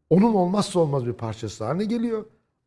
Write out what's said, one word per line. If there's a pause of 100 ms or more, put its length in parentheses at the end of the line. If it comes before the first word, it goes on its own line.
(100)
onun
olmazsa
olmaz
bir
parçası
haline
geliyor. (400)